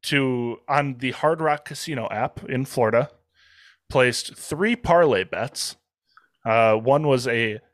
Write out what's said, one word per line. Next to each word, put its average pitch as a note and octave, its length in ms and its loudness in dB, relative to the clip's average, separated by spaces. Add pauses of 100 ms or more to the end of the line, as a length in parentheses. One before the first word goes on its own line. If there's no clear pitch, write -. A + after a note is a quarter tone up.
to, B2+ 540 -2 (100)
on C#3 300 -2
the B2+ 140 -4
Hard D#3+ 280 -2
Rock D3+ 240 -2
Casino C#3 480 -8
app A2+ 320 -6
in C3 220 -4
Florida, A#2+ 440 2 (800)
placed B2 460 0
three G3+ 400 -2
parlay D3+ 480 4
bets. - 540 -8 (680)
Uh, A2+ 300 4
one C#3 320 2
was B2+ 180 2
a A2+ 360 -2 (120)